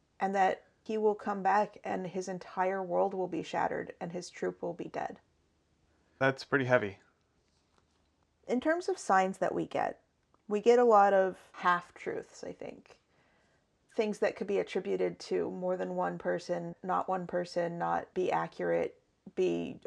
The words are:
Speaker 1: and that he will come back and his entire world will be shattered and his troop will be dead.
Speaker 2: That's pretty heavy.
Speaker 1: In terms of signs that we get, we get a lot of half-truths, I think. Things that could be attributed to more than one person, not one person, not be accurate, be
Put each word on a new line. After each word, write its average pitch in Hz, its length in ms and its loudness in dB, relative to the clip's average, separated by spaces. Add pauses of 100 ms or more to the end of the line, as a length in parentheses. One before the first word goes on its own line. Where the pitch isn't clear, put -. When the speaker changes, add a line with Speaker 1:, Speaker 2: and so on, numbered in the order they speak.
(200)
Speaker 1:
and 190 160 -2
that 190 280 2 (180)
he 220 160 -4
will 214 180 2
come 202 280 -4
back 202 400 2
and 190 240 -4
his 185 220 -6
entire 185 520 -2
world 185 320 2
will 185 140 -2
be 175 160 -4
shattered - 560 -2
and 175 140 -8
his 180 160 -10
troop - 320 -6
will 175 120 -6
be - 140 -10
dead. - 320 -8 (1000)
Speaker 2:
That's 131 280 2
pretty 139 180 2
heavy. 117 360 2 (1500)
Speaker 1:
In 247 140 0
terms 330 260 0
of 381 100 0
signs 190 420 2
that - 140 0
we 165 120 -2
get, - 340 -4 (480)
we 208 140 -2
get 240 180 8
a 247 60 6
lot 202 280 8
of 190 240 4 (140)
half-truths, - 960 -4
I - 80 -10
think. - 440 -16 (1000)
Things 214 220 -2
that - 180 0
could 190 100 -6
be 196 120 0
attributed 185 600 -2
to 180 320 -2
more 185 240 -2
than 180 200 -4
one 180 220 -2
person, 175 560 -4 (100)
not 180 260 0
one 185 180 -2
person, 175 500 -2
not 170 360 -4
be 180 180 0
accurate, 170 680 -2 (380)
be 170 520 -2